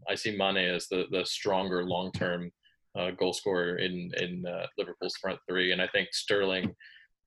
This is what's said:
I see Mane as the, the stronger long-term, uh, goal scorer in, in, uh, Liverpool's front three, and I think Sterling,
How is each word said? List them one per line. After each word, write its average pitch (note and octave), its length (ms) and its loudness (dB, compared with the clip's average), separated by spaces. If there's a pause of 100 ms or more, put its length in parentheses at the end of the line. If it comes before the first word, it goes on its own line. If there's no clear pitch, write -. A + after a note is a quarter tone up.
(100)
I G2 40 2
see G#2+ 220 -2
Mane G2 220 4
as F2+ 300 2
the, F#2 220 2
the F2+ 140 0
stronger F#2 640 2
long-term, F2+ 640 -2 (480)
uh, F2+ 140 0
goal F2+ 200 2
scorer F2+ 460 2
in, F2+ 400 -2
in, F2+ 280 -4
uh, F2 200 -4 (100)
Liverpool's F2+ 400 -4
front F#2 220 -4 (100)
three, F2+ 240 2
and F2+ 80 2
I F#2 80 2
think F#2+ 240 0
Sterling, F#2+ 640 2 (520)